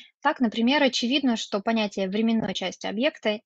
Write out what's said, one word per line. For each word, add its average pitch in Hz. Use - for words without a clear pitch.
Так, 294
например, 247
очевидно, 254
что -
понятие 208
«временной 220
части 185
объекта» 214